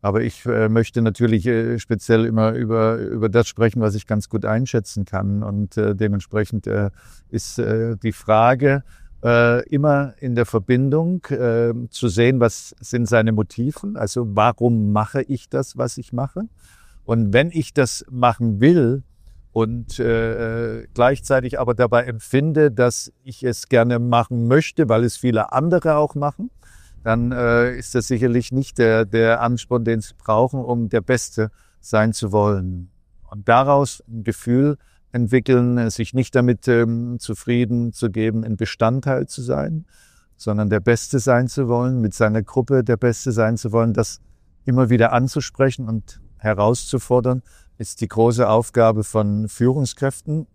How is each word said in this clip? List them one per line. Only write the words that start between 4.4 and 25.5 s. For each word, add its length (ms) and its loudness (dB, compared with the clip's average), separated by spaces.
einschätzen 600 -4
kann. 380 -4
Und, 340 -6
äh, 200 0
dementsprechend, 720 -4
äh, 220 -2
ist, 280 -8
äh, 380 -2
die 160 -4
Frage, 720 2
äh, 440 4
immer 500 0
in 160 -6
der 120 2
Verbindung, 800 0
äh, 460 0
zu 180 -4
sehen, 320 2
was 400 0
sind 280 -4
seine 220 4
Motiven, 680 -4
also 380 -4
warum 560 2
mache 320 -2
ich 260 -8
das, 300 -6
was 180 -4
ich 160 -14
mache? 360 -6
Und 280 0
wenn 200 2
ich 200 -4
das 380 -2
machen 500 0
will 420 4
und, 480 -4
äh, 920 -4
gleichzeitig 680 0
aber 140 0
dabei 300 2
empfinde, 680 0
dass 420 0
ich 220 -16
es 240 -4
gerne 320 4
machen 460 0
möchte, 420 2
weil 160 2
es 120 -2
viele 360 -2